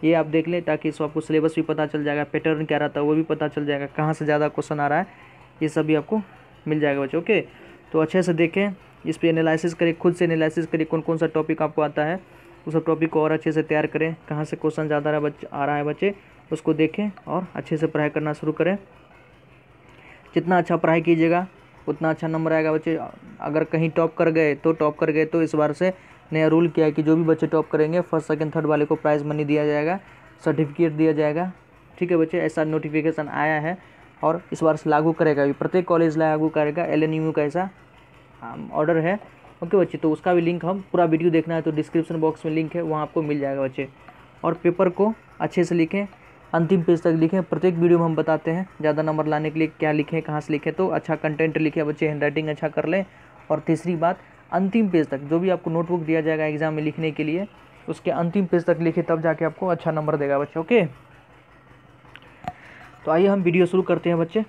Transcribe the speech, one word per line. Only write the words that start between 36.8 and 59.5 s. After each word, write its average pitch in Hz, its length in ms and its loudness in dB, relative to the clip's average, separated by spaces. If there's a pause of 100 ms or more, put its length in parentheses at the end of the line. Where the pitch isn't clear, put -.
एलएनयू 156 480 0
का 156 100 0
ऐसा, 170 260 -2 (760)
अम, 127 300 -12
ऑर्डर 160 260 2
है। 170 200 0 (440)
ओके 170 140 0
बच्चे, 170 220 2
तो 160 140 2
उसका 180 220 0
भी 175 60 4
लिंक 170 240 -2
हम, 190 280 -4
पूरा 180 140 4
वीडियो 160 240 2
देखना 165 240 0
है 160 80 -2
तो 160 100 -2
डिस्क्रिप्शन 160 480 -2
बॉक्स 156 260 -2
में 160 60 -4
लिंक 156 240 -4
है, 170 60 -4
वहाँ 156 200 -2
आपको 156 200 -4
मिल 147 180 -2
जाएगा 139 220 -4
बच्चे। 135 260 -6 (560)
और 165 180 -2
पेपर 175 280 2
को 196 220 0 (280)
अच्छे 175 240 0
से 170 100 -4
लिखें, 175 320 0 (460)
अंतिम 170 300 2
पेज 165 200 4
तक 165 120 4
लिखें। 165 280 2
प्रत्येक 180 320 0
वीडियो 170 240 4
में 170 60 4
हम 165 120 0
बताते 156 340 0
हैं 185 180 -2 (120)
ज़्यादा 151 220 0
नंबर 156 240 0
लाने 151 240 0
के 156 80 -6
लिए 160 120 2
क्या 156 220 0
लिखें, 151 300 0
कहाँ 151 180 -4
से 151 120 -4
लिखें, 151 200 -2
तो 185 160 0
अच्छा 160 280 -2
कंटेंट 156 420 -2
लिखें 156 280 0
बच्चे, 151 220 -2
हैंडराइटिंग 151 400 -2
अच्छा 151 200 -4
कर 147 180 -4
लें। 185 180 0 (460)
और 156 100 0
तीसरी 165 360 0
बात, 170 220 0 (340)
अंतिम 196 380 2
पेज 156 180 2
तक 135 120 -6
जो 143 180 0
भी 185 120 2
आपको 170 200 -2
नोटबुक 170 300 -2
दिया 160 200 0
जाएगा 156 240 0
एग्जाम 151 300 -2
में 151 80 -4
लिखने 156 280 -2
के 151 140 -4
लिए, 170 220 -4 (420)
उसके - 220 -6
अंतिम 170 360 0
पेज 170 180 0
तक 165 160 2
लिखें, 165 240 0
तब 165 160 0
जाके 160 240 0
आपको 160 220 -4